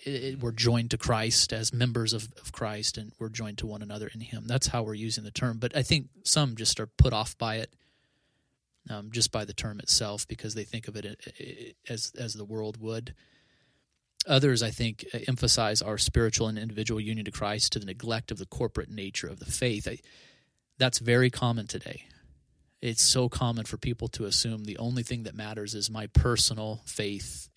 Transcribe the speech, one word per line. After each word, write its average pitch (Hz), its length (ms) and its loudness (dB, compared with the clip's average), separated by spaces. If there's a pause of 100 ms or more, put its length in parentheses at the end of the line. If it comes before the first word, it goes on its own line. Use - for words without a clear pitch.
it, - 40 -8
it, 135 320 -6
we're 120 120 -2
joined 117 400 4
to 110 60 0
Christ 113 540 2
as 113 200 0
members 117 400 2
of, 110 160 -2 (120)
of - 120 -12
Christ, 107 440 -4
and 107 220 -8
we're 113 100 -6
joined 110 300 -6
to 117 80 -4
one 107 160 -8
another 107 320 -8
in 110 60 -10
him. 113 260 -10
That's 123 220 2
how 120 160 2
we're 107 100 -4
using 110 300 -4
the 107 80 -12
term, 117 260 -2
but 120 180 -2
I 135 60 4
think 139 280 2 (120)
some 139 320 4
just 110 240 0
are 110 80 -4
put - 260 8
off 110 260 -2
by 113 180 -2
it, 113 160 -8 (1160)
um, 107 220 -10
just 113 220 2
by 107 120 -2
the 101 80 -8
term 104 280 -6
itself, 104 480 0
because 107 260 -8
they 107 80 -4
think 110 240 -8
of 107 80 -10
it, 104 120 -8 (200)
uh, - 680 -14
as, 113 240 -6
as 113 180 -6
the 107 100 -10
world 107 360 -6
would. 113 340 -8 (1120)
Others, 135 360 6
I 110 80 -2
think, 113 440 -2
uh, 120 40 -4 (100)
emphasize 113 520 4
our 107 160 -2
spiritual 113 520 4
and 107 100 -2
individual 110 420 -2
union 107 240 -4
to 101 60 -6
Christ 104 420 0
to - 60 0
the 104 80 -8
neglect 113 440 -4
of 110 80 -6
the 95 80 -8
corporate - 440 -4
nature 98 380 -6
of 95 100 -10
the - 80 -16
faith. 113 420 -2
I, - 100 -8 (800)
that's 127 220 4
very 120 320 6
common 117 360 0
today. - 360 -10 (800)
It's 113 180 0
so 127 280 6
common 117 360 0
for 107 140 -6
people 117 300 -2
to 113 180 -6
assume 107 380 0
the 104 140 -8
only 120 240 -2
thing 117 200 -6
that 110 140 -10
matters 107 380 -6
is 104 140 -2
my 107 200 -6
personal 110 760 4
faith - 720 -4